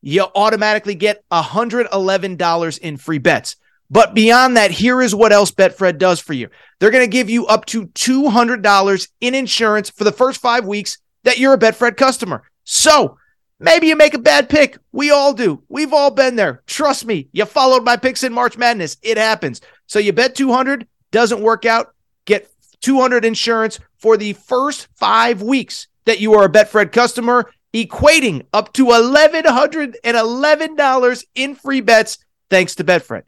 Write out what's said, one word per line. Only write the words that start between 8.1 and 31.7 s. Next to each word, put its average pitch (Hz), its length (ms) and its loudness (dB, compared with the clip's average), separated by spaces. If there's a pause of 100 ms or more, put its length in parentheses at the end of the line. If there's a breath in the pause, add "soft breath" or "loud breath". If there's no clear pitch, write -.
hundred 233 340 0
dollars 196 460 0 (120)
in 247 140 -4
insurance 220 540 -2
for - 160 -8
the 214 80 2
first 254 280 -2
five 240 260 -2
weeks 208 320 -8 (260)
that 247 140 0
you're 269 160 4
a 233 40 0
Betfred 226 380 0
customer. 233 460 -2 (220)
So 294 520 2 (420)
maybe 330 280 2
you 311 100 0
make 302 180 4
a 285 40 -4
bad 285 300 0
pick. 285 280 0 (160)
We 285 200 0
all 285 200 2
do. 202 360 -4
We've 285 240 -6
all 285 180 2
been 262 260 0
there. 160 300 -4
Trust 285 400 -4
me, 170 260 -6
you 190 140 -2
followed 262 380 2
my 240 120 2
picks 254 260 -4
in 254 100 -4
March 240 260 -4
Madness. 226 440 -2
It 220 140 -2
happens. 214 440 -4 (260 soft breath)
So - 120 -4
you 208 140 0
bet 254 220 0
two 262 180 -2
hundred, 262 340 -2 (240)
doesn't 220 300 0
work 220 240 -2
out, 226 300 -2 (320)
get 202 240 -2 (300)
two 262 200 0
hundred 247 240 0
insurance 226 540 -4 (200)
for 220 180 2
the 208 180 -6
first - 600 -6
five 220 460 0
weeks 240 440 -4 (200)
that 214 140 -2
you 214 140 2
are 208 100 6
a 175 80 0
Betfred 208 380 2
customer, 240 600 -2 (220 soft breath)
equating 226 800 0
up 214 200 -4
to 254 180 2
eleven 294 540 4
hundred 277 580 0
and 233 140 -2
eleven 294 580 -2
dollars 254 500 0 (120)
in 269 180 -6
free 262 260 -4